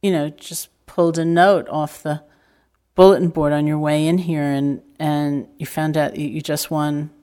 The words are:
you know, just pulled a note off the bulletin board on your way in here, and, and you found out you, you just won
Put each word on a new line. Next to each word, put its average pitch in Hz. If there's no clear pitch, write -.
you 202
know, 156
just -
pulled 170
a 165
note 170
off 151
the 151
bulletin 185
board 147
on 147
your 151
way 151
in 170
here, 170
and, 143
and 147
you -
found 156
out 147
you, 147
you 143
just -
won 147